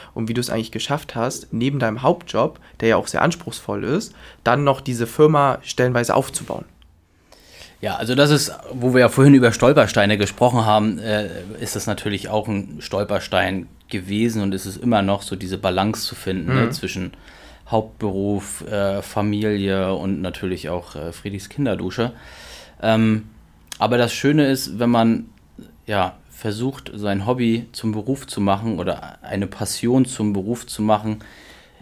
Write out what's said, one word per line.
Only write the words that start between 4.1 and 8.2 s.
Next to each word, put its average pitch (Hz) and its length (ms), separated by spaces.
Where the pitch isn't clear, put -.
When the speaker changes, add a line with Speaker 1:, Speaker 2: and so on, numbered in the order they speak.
Speaker 1:
dann 123 180
noch 139 180
diese 120 280
Firma 147 540
stellenweise 123 520
aufzubauen. - 500
Speaker 2:
Ja, 98 160
also 123 180
das 143 160